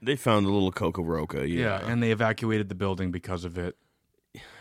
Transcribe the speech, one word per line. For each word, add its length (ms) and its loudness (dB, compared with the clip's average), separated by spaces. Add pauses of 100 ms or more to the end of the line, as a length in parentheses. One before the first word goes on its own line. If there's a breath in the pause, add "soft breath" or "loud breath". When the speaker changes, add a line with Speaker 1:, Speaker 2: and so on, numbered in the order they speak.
Speaker 1:
They 140 0
found 300 4
a 40 4
little 220 4
Coca 300 -2
Roca, 460 -2
yeah. 340 0
Speaker 2:
Yeah, 80 -4
and 120 0
they 80 2
evacuated 580 0
the 60 -6
building 380 -2
because 320 -6
of 140 -8
it. 180 -6 (840 loud breath)